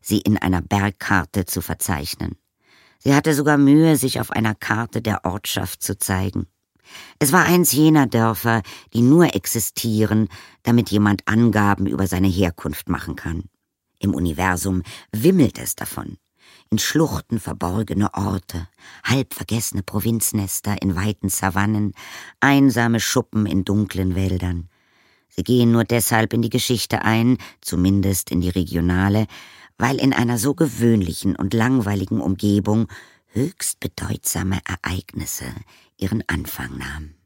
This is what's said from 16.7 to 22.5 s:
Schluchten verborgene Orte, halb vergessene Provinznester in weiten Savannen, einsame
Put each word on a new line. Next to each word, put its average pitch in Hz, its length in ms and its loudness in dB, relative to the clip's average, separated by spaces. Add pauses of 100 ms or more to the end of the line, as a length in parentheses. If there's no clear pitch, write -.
Schluchten - 600 -2
verborgene 98 760 -2
Orte, 95 540 -6 (360)
halb 127 300 0
vergessene 104 500 -4
Provinznester 104 1000 -2
in 95 140 0
weiten 98 340 -2
Savannen, 101 640 0 (460)
einsame 123 600 4